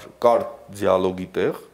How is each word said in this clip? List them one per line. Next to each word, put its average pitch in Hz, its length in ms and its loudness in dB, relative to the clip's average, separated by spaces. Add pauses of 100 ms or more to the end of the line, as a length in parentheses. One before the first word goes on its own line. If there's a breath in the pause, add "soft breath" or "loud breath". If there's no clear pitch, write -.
(160)
կար 120 300 2 (220)
դիալոգի 95 600 0
տեղ, 117 340 -4 (100)